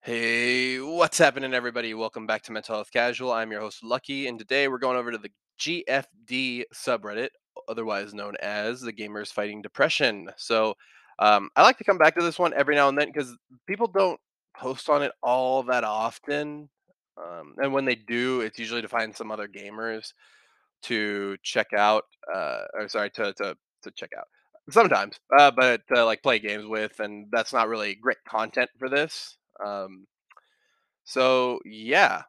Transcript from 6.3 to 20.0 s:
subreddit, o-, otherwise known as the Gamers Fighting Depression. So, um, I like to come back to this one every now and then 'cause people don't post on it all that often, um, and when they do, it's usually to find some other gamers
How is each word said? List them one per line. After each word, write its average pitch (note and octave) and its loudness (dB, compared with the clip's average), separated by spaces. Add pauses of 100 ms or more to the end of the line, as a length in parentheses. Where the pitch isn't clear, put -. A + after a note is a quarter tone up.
subreddit, A2 -4 (280)
o-, - -18
otherwise G#2+ -6
known G2+ -10
as G#2 -4
the A#2 -8
Gamers G#2 -10
Fighting G#2 -4
Depression. G#2 0
So, A2 0 (420)
um, G#2 6
I D3 8
like B3 8
to - -14
come F#3+ 2
back D#3+ 6
to F3 0
this E3 -2
one E3+ 0
every C#3+ 2
now C#3+ 6
and C#3 2
then C#3+ 0
'cause C3 -6 (300)
people G#3 -2
don't F#3 0 (360)
post C3 -4
on D3 4
it C3+ -2 (120)
all B2+ 2
that B2 0
often, D3 -4 (480)
um, E2+ -14
and C3+ 0
when C3+ 0
they B2+ 2
do, A#2+ -2
it's A2 -6
usually A#2 -6
to G#2+ -10
find A2 -4
some G#2+ -10
other G#2+ -8
gamers G#2+ -10 (680)